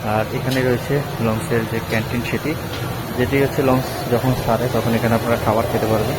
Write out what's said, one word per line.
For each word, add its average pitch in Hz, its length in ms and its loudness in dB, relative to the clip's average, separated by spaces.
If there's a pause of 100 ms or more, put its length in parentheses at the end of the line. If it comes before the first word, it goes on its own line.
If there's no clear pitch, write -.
আর 107 200 2 (100)
এখানে 127 280 0
রয়েছে 127 380 2 (200)
লঞ্চের 113 400 0 (120)
যে 113 160 -2
ক্যান্টিন 117 420 -2
সেটি, 143 240 -2 (640)
যেটি 139 240 2
হচ্ছে 139 200 0
লঞ্চ 131 500 0
যখন 123 220 2 (120)
ছাড়ে 117 260 2
তখন 117 220 0
এখানে 117 200 2
আপনারা 117 300 2
খাবার 113 280 2
খেতে 110 140 0
পারবেন। 110 320 2